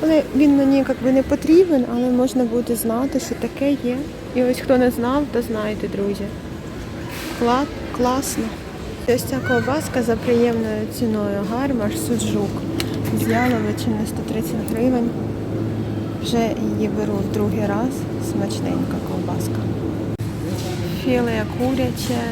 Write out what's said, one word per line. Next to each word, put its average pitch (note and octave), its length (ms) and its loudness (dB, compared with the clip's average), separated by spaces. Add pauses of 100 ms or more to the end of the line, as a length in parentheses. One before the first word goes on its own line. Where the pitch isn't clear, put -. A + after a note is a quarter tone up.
Але D#4 200 6 (120)
він C#4+ 220 8
мені, C#4 200 6
як C4 260 2
би, B3+ 80 4
не C4 120 6
потрібен, D#4 680 6
але B3 160 2
можна B3+ 340 4
буде A#3 320 0
знати, A#3 440 0
що A#3+ 160 -4
таке C4+ 360 0
є. B3 260 0 (380)
І B3 80 4
ось B3+ 160 2
хто C4 180 4
не B3 140 6
знав, B3+ 320 0 (100)
то A#3 80 0
знайте, G#3+ 460 -2
друзі. G3 360 -2 (1160)
Кла-, B3 240 2 (320)
класно. B3 460 0 (720)
Ось B3+ 80 -2
ця - 140 -4 (100)
ковбаска B3+ 560 0
за A3+ 120 2
приємною A3+ 680 2 (180)
ціною. G#3 380 0 (140)
Гармаш, A#3+ 400 0 (160)
суджук. G#2+ 420 0 (680)
З - 20 0
яловичини, A3+ 840 0
сто - 260 -4
тридцять A3 380 -2
гривень. A#3+ 380 2 (1120)
Вже A#3 260 2 (280)
її G#3+ 200 0
беру G#3 160 -2
в G3 200 -2
другий G#3 340 0
раз. G#3+ 260 0 (380)
Смачненька - 680 -2 (140)
ковбаска. G#2+ 500 -2 (1400)
Філе A#3+ 400 0 (160)
куряче. B3 600 0 (100)